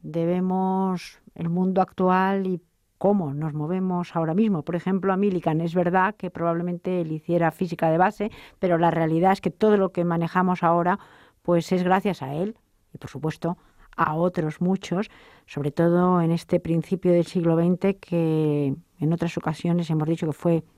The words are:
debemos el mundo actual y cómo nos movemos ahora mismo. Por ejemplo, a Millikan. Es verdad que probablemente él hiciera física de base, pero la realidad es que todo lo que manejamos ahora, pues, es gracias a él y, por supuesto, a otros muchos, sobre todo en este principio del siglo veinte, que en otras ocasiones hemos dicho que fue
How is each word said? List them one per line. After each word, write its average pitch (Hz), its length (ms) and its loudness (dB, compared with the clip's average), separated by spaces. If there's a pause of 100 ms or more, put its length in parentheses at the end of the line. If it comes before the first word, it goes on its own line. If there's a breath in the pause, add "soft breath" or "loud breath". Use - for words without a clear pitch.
debemos 185 1200 -2 (140)
el 170 160 -6
mundo 185 320 0
actual 190 640 0
y 180 160 -4 (340)
cómo 185 380 0
nos 151 180 -4
movemos 175 640 -4
ahora 160 160 -2
mismo. 196 300 0
Por 165 120 -6
ejemplo, 190 380 -2
a 185 60 0
Millikan. 175 420 0
Es 165 140 -4
verdad 185 420 2
que 180 140 -10
probablemente 175 720 -4
él 160 100 -4
hiciera 165 380 0
física 165 400 -2
de 160 80 2
base, 208 320 0 (280 loud breath)
pero 175 200 2
la 170 120 4
realidad 165 420 2
es 196 100 -4
que 185 80 -2
todo 214 260 2
lo 190 160 0
que 175 140 -2
manejamos 175 560 0
ahora, 175 360 2 (440 loud breath)
pues, 170 300 0
es 185 100 2
gracias 185 400 0
a 135 100 -8
él 185 240 -6 (380)
y, - 20 -16
por - 140 -14
supuesto, 160 480 -6 (360 soft breath)
a 156 200 0
otros 165 480 -2
muchos, 185 480 -2 (340 loud breath)
sobre 143 280 -6
todo 175 500 2
en 165 100 2
este 170 260 0
principio 175 540 0
del 175 140 4
siglo 165 280 0
veinte, 180 440 0
que 156 760 0 (240)
en 151 140 0
otras 170 240 -2
ocasiones 170 540 -2
hemos 156 180 0
dicho 165 180 -2
que 151 60 -2
fue 165 320 0 (140 soft breath)